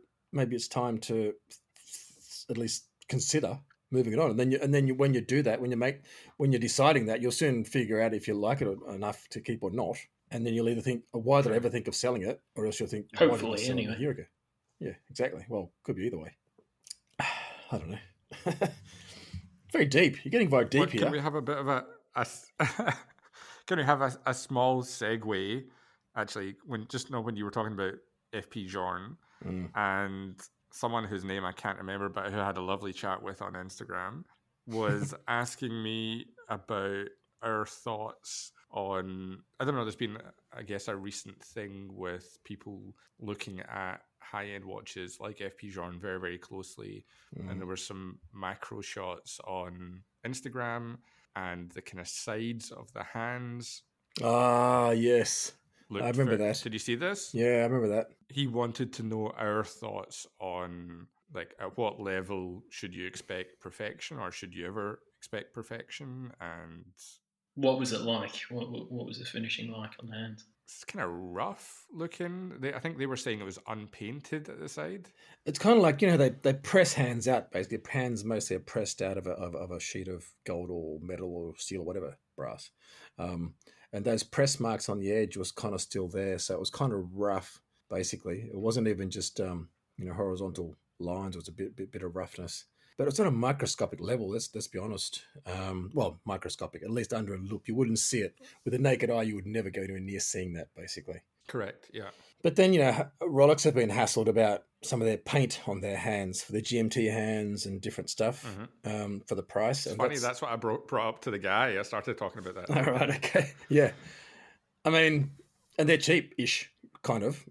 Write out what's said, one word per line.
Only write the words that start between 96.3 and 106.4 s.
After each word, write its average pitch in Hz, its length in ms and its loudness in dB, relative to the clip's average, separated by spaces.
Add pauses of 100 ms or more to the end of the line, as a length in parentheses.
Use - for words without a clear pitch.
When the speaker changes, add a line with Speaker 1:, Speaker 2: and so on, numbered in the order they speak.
Speaker 1:
at 104 80 -8
least 117 220 -2
under 104 220 -4
a 92 40 -6
loop. 95 300 -8
You 110 60 -2
wouldn't 113 240 4
see - 220 2
it. 92 140 -2 (300)
With 127 80 0
the 127 60 0
naked 127 320 4
eye, 117 120 2
you 107 120 0
would 95 120 -6
never 107 220 -2
go 95 140 -4
anywhere 95 180 -6
near 98 200 -4
seeing 92 340 -2
that, - 200 -10
basically. 87 460 -10 (260)
Speaker 3:
Correct, - 460 -6
yeah. 104 160 -10 (340)
Speaker 1:
But 165 140 4
then, 190 160 10
you 170 80 8
know, 135 260 6 (160)
Rolex 143 420 8
have 151 100 8
been 117 160 6
hassled 110 380 4
about 107 360 6 (180)
some 123 200 0
of 113 40 4
their 107 120 4
paint - 480 2
on 98 140 -2
their 98 160 -2
hands, 95 460 0